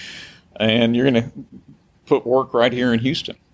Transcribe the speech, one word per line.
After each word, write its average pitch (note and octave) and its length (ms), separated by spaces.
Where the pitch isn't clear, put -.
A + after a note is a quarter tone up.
And A#2 380
you're A#2+ 160
gonna A#2 180
put C#3 200
work B2+ 280
right A#2+ 180
here B2 220
in A#2 80
Houston. - 340